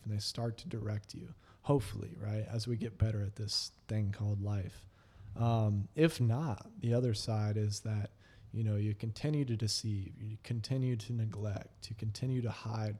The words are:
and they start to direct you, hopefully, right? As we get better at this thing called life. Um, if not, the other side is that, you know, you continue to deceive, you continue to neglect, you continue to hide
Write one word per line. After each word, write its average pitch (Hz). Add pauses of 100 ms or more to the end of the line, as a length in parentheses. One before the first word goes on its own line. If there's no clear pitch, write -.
and 107
they 101
start 113
to -
direct 107
you, 175 (320)
hopefully, -
right? 107
As 113
we 120
get 107
better 107
at 98
this - (160)
thing 104
called 104
life. 101 (520)
Um, 107
if 160
not, 123 (140)
the 117
other 123
side 107
is 104
that, 104 (420)
you 113
know, 107
you 104
continue 143
to 120
deceive, 101
you 107
continue 123
to 110
neglect, 107
you 113
continue 127
to 117
hide 110